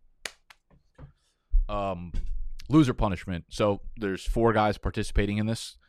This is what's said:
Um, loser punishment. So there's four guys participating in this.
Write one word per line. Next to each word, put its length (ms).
Um, 420
loser 280
punishment. 540
So 320
there's 280
four 260
guys 280
participating 580
in 80
this. 320